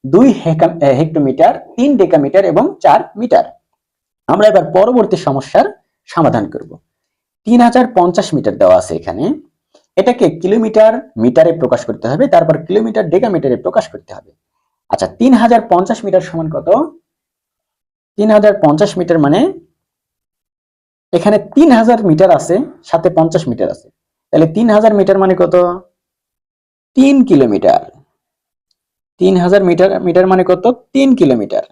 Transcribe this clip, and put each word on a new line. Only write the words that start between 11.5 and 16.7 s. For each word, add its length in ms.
প্রকাশ 320
করতে 220
হবে, 200
তারপর 380
কিলোমিটার 440
ডেকামিটারে 480
প্রকাশ 300
করতে 260
হবে। 180
আচ্ছা, 180
তিন 260
হাজার 360
পঞ্চাশ 360
মিটার 160
সমান 280
কত? 200